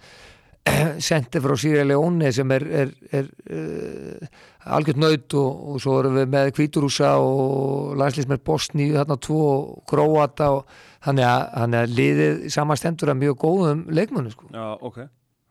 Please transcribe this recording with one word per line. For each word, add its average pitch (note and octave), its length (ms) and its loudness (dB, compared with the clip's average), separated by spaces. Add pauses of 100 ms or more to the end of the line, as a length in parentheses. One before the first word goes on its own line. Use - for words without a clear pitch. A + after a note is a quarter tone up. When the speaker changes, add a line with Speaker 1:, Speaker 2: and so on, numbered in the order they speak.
(680)
Speaker 1:
<clears throat> D3 320 0
senti D#3 400 0
frá C#3 160 0
Sierra C#3+ 300 2
Leone D3 480 2
sem C3 180 0
er, C3+ 160 2
er, D3 220 0 (180)
er, C#3 220 -4 (160)
eh, - 840 -10 (380)
algjört C#3 340 0
naut D#3 360 2
og, C#3 280 0
og C#3+ 160 -8
svo C3+ 160 0
erum C3 220 2
við C3+ 100 2
með C#3 240 2
Hvíturússa C#3+ 640 2
og C3+ 800 0
landsliðsmenn C#3 480 0
Bosníu D3+ 540 0
þarna C#3+ 180 0
tvo D3+ 240 -4
og C#3+ 460 -2
Króata D3 680 2
og C#3 140 -2 (340)
þannig C#3 240 0
að, B2 260 2
þannig A#2 300 0
að A#2 160 0
liðið D3 540 2
samanstendur D3+ 640 -2
af C3 80 -2
mjög C#3+ 180 0
góðum E3 480 0
leikmönnum, D#3+ 460 -2
sko. - 180 -20
Speaker 2:
Já, A2+ 140 -10 (100)
ok. A#2 240 -14 (520)